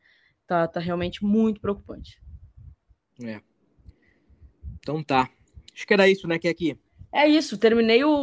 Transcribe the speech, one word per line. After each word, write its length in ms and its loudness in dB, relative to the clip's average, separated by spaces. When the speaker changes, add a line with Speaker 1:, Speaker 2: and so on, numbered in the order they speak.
Speaker 1:
tá, 220 0
tá 120 -10
realmente 460 -6
muito 340 0
preocupante. 600 -10
Speaker 2:
É. 180 -12
Então 240 -8
tá. 240 0
Acho 140 -18
que 60 2
era 140 6
isso, 200 2
né, 100 -2
Keki? 400 -4
Speaker 1:
É 160 2
isso, 300 2
terminei 460 4
o, 80 2